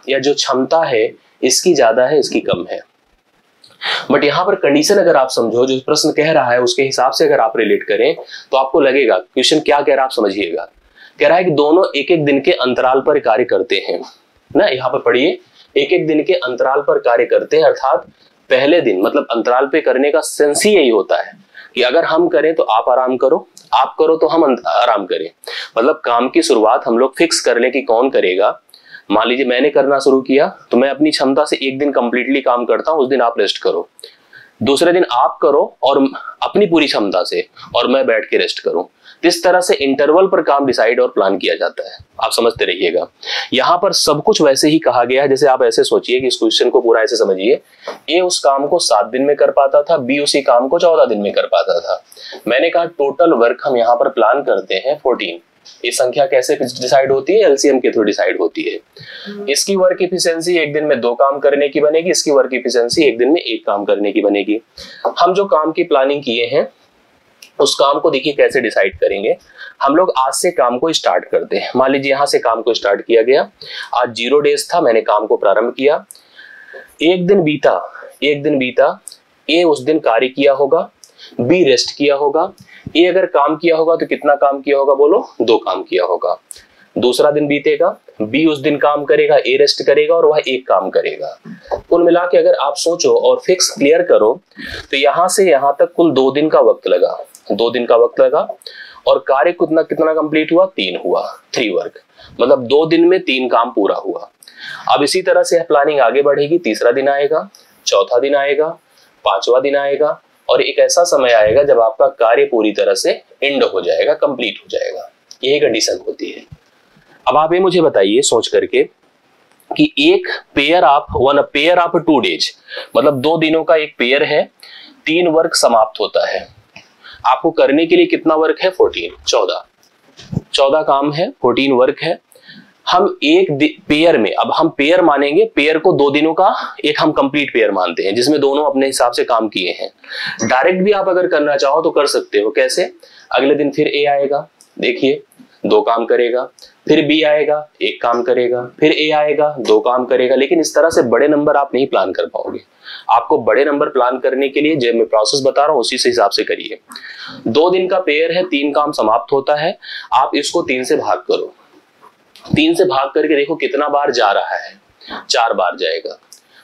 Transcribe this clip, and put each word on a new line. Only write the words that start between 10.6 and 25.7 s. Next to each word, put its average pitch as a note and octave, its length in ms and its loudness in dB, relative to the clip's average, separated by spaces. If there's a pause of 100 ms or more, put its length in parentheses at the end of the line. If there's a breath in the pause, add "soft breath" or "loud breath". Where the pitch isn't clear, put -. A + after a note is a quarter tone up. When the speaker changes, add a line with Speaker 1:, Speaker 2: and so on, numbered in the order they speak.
Speaker 1:
कह D3 80 4
रहा E3 100 4
है F#3 60 0
कि F3+ 60 0
दोनों D3+ 340 2 (120)
एक C#3+ 140 -4
एक D3+ 140 2
दिन C#3 160 2
के C3+ 120 0
अंतराल B2+ 480 0
पर D3 180 0
कार्य A2+ 260 0
करते G2 320 -2
हैं F#2 240 -6 (560 loud breath)
ना, F#3+ 100 4
यहाँ C3 240 -2
पर C#3 80 -4
पढ़िए, B2+ 400 0 (380 soft breath)
एक C#3+ 160 0
एक E3+ 140 0
दिन D3+ 160 0
के F#3 120 0
अंतराल C3 460 -2
पर D3 180 0
कार्य A#2+ 260 2
करते - 320 0
हैं, D#3 80 2
अर्थात C3+ 420 0 (440 soft breath)
पहले C#3 300 2
दिन, G2 220 0
मतलब A#2 280 0
अंतराल B2 360 0
पे D3 140 -2
करने C3+ 300 0
का D#3 100 2
sense D3 440 -2
ही G#3 100 4
यही D3+ 140 4
होता A2 340 0
है - 100 -10 (420 loud breath)
कि A#2+ 80 -2
अगर C3+ 220 2
हम D#3+ 240 0
करें D#3+ 260 0
तो D#3+ 80 0
आप A2+ 260 0
आराम B2+ 280 0
करो, C3 320 0 (260)
आप B2+ 240 0
करो D#3+ 180 2
तो D#3+ 100 0
हम D#3+ 160 2
अंत-, B2+ 240 0
आराम G#2 380 0
करें, E2+ 260 -6 (480 loud breath)